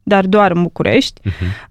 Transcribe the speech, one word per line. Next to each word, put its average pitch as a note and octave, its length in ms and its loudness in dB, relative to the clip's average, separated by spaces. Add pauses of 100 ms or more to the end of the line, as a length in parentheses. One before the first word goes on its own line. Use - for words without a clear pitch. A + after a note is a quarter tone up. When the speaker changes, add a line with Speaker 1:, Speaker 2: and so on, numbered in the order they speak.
Speaker 1:
dar G3 240 2
doar G3 240 2
în F3 120 0
București. - 600 -2
Speaker 2:
Mhm. G2 100 -4 (360)